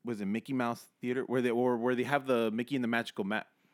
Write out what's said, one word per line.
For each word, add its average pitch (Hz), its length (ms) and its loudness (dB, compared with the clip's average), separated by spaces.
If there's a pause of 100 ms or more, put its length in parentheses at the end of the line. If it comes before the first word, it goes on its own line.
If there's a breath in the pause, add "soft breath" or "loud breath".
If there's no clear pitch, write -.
was 117 160 -4
it 98 60 -4
Mickey 110 260 -2
Mouse 120 340 -2 (140)
Theater? 123 240 -2
Where 123 180 0
they, 123 80 4
or 123 260 2
where 123 180 2
they 120 100 0
have 135 220 0
the 117 240 4
Mickey 120 260 -2
and 127 80 0
the 117 40 0
Magical 117 360 -2
Map. 101 220 -2 (280)